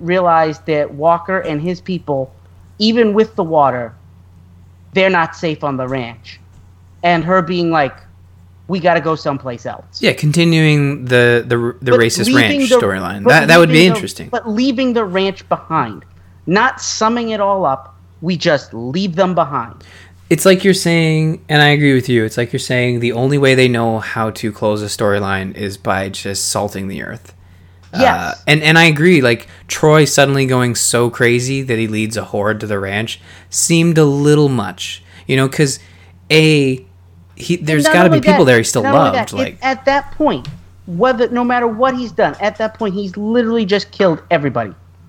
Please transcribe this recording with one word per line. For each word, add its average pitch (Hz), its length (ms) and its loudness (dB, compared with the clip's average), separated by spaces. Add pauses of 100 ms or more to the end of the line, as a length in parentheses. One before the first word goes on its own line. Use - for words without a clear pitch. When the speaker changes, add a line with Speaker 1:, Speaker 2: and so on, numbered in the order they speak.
Speaker 1:
realized 165 640 0
that 147 260 -2
Walker 165 460 0
and 151 240 -6
his 175 180 -6
people, 143 540 -6 (440)
even 220 360 2
with 214 220 0
the 202 80 -2
water, 131 500 0 (1000)
they're 190 180 2
not 165 260 0
safe 160 260 -6
on 139 140 -4
the 127 100 -6
ranch. 123 540 -10 (600)
And 175 220 2
her 185 180 2
being 170 280 -2
like, 147 240 0 (720)
"We 185 140 -4
gotta 170 200 2
go 160 140 -2
someplace 131 520 -8
else." - 360 -16
Speaker 2:
Yeah, 220 120 2
continuing 151 920 2
the, 120 420 2
the, 120 340 -2
the 127 120 -2
Speaker 1:
But 123 80 6
Speaker 2:
racist 143 260 0
Speaker 1:
leaving 277 340 2
Speaker 2:
ranch 247 100 0
Speaker 1:
the, 254 60 4
Speaker 2:
storyline. 98 480 -2
Speaker 1:
but - 60 4
Speaker 2:
That, 147 180 4
that 170 100 6
would 170 100 6
be 156 80 2
Speaker 1:
leaving 180 140 6
the, - 60 2
Speaker 2:
interesting. - 340 -10
Speaker 1:
but 233 180 -6
leaving 247 460 -2
the 226 100 -2
ranch 190 440 -4
behind. 143 560 -4 (420)
Not 214 340 0
summing 226 500 -4
it 214 100 -4
all 196 260 0
up, - 280 -6 (280)
we 175 140 -2
just 151 380 -2
leave 151 420 -6
them 185 180 0
behind. 139 500 -6 (460)
Speaker 2:
It's 165 140 0
like 185 200 4
you're 190 100 4
saying, 160 720 0
and 151 140 4
I 147 60 6
agree 143 260 4
with 123 140 0
you, 117 160 2
it's 107 120 -8
like 120 160 -2
you're 135 80 -4
saying 123 400 -2
the 117 120 -2
only 135 260 0
way 135 160 4
they 127 140 4
know 113 300 -2
how 110 320 -6
to 107 220 -8
close 107 300 -4
a 104 40 -8
storyline 98 680 -2
is 101 240 -10
by 98 320 -4
just 98 400 -8
salting 98 380 -6
the 95 140 -12
earth. - 320 -16 (600)
Speaker 1:
Yes. 202 80 -2 (360)
Speaker 2:
Uh, - 80 -20
and, 151 160 2
and 160 160 4
I 165 60 6
agree, 160 380 4
like, 120 240 0 (220)
Troy 151 360 4
suddenly 139 400 2
going 127 300 0
so 120 340 0
crazy 123 540 0
that 123 160 -2
he 113 80 -2
leads 107 320 -4
a 95 60 -6
horde 107 360 -4
to 107 60 -10
the 104 120 -4
ranch 101 400 -6 (300)
seemed 165 480 0
a 160 80 4
little 147 460 2
much. 101 520 -8 (240)
You 131 100 0
know, 135 120 0
'cause, 135 300 -2 (520)
A, 147 540 2 (500)
he, - 220 -4
there's 156 280 0
Speaker 1:
Not 311 100 2
Speaker 2:
gotta 185 160 6
be 160 60 4
Speaker 1:
only - 120 0
Speaker 2:
people 269 160 6
Speaker 1:
that, 127 80 6
Speaker 2:
there 117 60 6
he 113 60 0
still 123 180 -2
Speaker 1:
not 110 120 2
only 151 100 4 (120)
Speaker 2:
loved, - 0 -
Speaker 1:
that, - 160 -4
Speaker 2:
like - 220 -6
Speaker 1:
it, - 80 -20
at 262 240 -4
that 277 260 0
point, 214 340 -2 (400)
whether, 226 440 0
no 240 140 -2
matter 247 220 0
what 240 300 0
he's 240 160 -8
done, 160 280 0
at 208 180 -2
that 220 160 -4
point, 208 200 -4
he's 196 220 -8
literally 226 480 -2
just 196 280 -2
killed 175 380 0
everybody. 123 440 -2 (340)